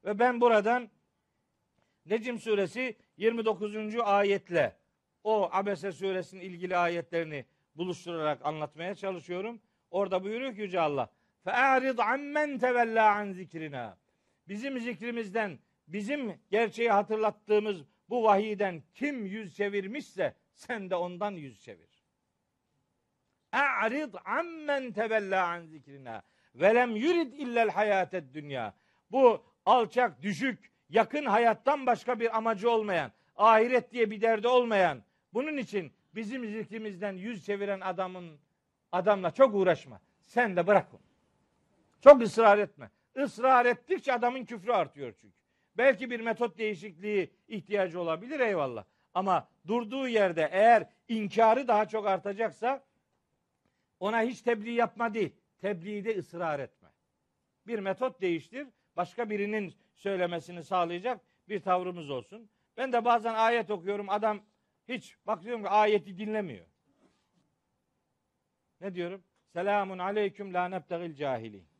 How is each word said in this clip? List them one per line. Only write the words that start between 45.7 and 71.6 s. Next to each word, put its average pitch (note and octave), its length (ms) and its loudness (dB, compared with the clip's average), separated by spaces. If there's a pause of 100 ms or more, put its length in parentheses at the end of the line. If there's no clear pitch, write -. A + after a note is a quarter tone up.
Belki B3 320 2
bir A#3+ 100 -6
metot A3+ 380 -2
değişikliği G3 760 -4 (160)
ihtiyacı F#3+ 520 -4
olabilir, F3+ 400 -6
eyvallah. D3 440 -2 (300)
Ama F#3 340 0 (200)
durduğu A#3+ 400 -4
yerde F#3 440 2
eğer G#3+ 380 6 (180)
inkarı A3+ 600 2
daha G#3+ 200 2
çok G#3+ 200 -4
artacaksa G3+ 760 -2 (1160)
ona A3 220 0
hiç A3+ 200 -4
tebliğ A#3 300 -2
yapma A#3 420 0
değil, G3+ 220 -2 (240)
tebliğde G3+ 580 -6
ısrar E3 420 -6
etme. A2+ 300 -14 (800)
Bir A3+ 120 -4
metot G3 420 -4
değiştir, F#3 460 -4 (280)
başka G#3 340 -6
birinin G#3 460 -4 (200)
söylemesini F3 680 -4
sağlayacak F3+ 580 -2 (280)
bir G3+ 100 -6
tavrımız F3+ 500 -2
olsun. F#3+ 400 -12 (280)
Ben B3 160 -4
de A#3 120 0
bazen A#3 280 2
ayet A3+ 380 2
okuyorum, G3+ 380 -6
adam G#3 320 0 (460)
hiç, - 300 -12 (100)
bakıyorum G3+ 360 -6
ki F#3+ 60 -6
ayeti G#3 480 2
dinlemiyor. G3+ 480 -6 (2250)
Ne F#3 140 -10
diyorum? F3+ 280 -8 (300)
"Selamun F#3+ 440 -2
aleyküm G3 560 -4
la F3+ 140 -2
nebtegil E3+ 480 -8
cahili." A2+ 480 -6 (160)